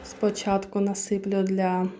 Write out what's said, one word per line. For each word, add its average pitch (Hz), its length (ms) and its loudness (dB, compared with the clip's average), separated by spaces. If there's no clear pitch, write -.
Спочатку 202 760 0
насиплю 196 640 0
для 185 440 2